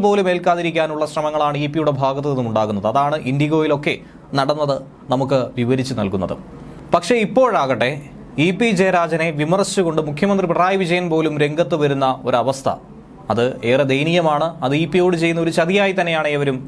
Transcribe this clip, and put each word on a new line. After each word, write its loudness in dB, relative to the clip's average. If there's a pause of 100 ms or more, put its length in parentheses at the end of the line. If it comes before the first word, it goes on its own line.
പോലും 4
ഏൽക്കാതിരിക്കാനുള്ള 0
ശ്രമങ്ങളാണ് 0
ഇ 0
പിയുടെ 2
ഭാഗത്തു 0
നിന്നും 0
ഉണ്ടാകുന്നത്. 0
അതാണ് 2 (140)
ഇൻഡിഗോയിലൊക്കെ 0 (440)
നടന്നത് 0 (380)
നമുക്ക് 0 (200)
വിവരിച്ച് 0
നൽകുന്നത്. -2 (600)
പക്ഷേ 2 (100)
ഇപ്പോഴാകട്ടെ, 2 (540)
ഇ 4 (120)
പി 2 (100)
ജയരാജനെ 2 (140)
വിമർശിച്ചുകൊണ്ട് 0
മുഖ്യമന്ത്രി 0
പിണറായി 2
വിജയൻ 0
പോലും 0 (100)
രംഗത്ത് 0
വരുന്ന 2 (180)
ഒരവസ്ഥ, 0 (680)
അത് 2 (280)
ഏറെ 2
ദയനീയമാണ്. 2 (160)
അത് 0
ഇ 0 (120)
പിയോട് 2
ചെയ്യുന്ന 0
ഒരു -2
ചതിയായി 2
തന്നെയാണ് 0
ഏവരും -2